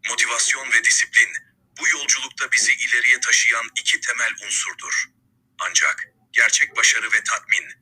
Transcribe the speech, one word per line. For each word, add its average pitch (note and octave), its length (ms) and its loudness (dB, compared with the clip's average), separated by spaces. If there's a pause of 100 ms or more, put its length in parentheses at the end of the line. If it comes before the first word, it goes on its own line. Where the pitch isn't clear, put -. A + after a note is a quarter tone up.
Motivasyon - 640 -2
ve - 100 2
disiplin, - 500 2 (460)
bu - 100 -2
yolculukta - 640 -2
bizi B2+ 220 2
ileriye A#2+ 460 0
taşıyan A#2 500 2 (120)
iki - 200 0
temel A#2 320 -4 (120)
unsurdur. - 600 -4 (540)
Ancak - 480 0 (260)
gerçek - 440 2
başarı - 360 2
ve - 100 2
tatmin - 420 -2 (160)